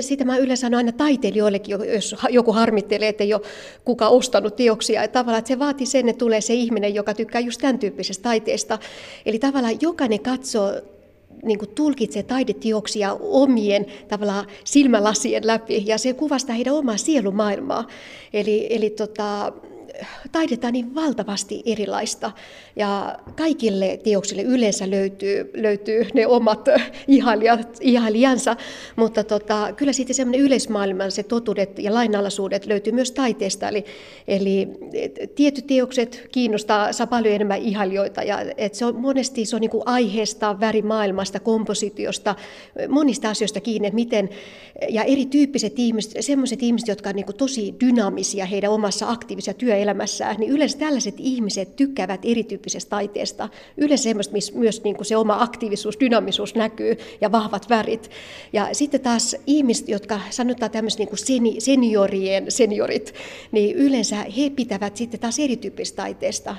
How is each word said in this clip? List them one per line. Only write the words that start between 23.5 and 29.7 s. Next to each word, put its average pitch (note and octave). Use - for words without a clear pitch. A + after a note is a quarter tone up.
teoksille G3+
yleensä G#3+
löytyy, G3
löytyy G#3+
ne A3+
omat A3+
ihailijat, A3+
ihailijansa, A#3+
mutta A3
tota, G#3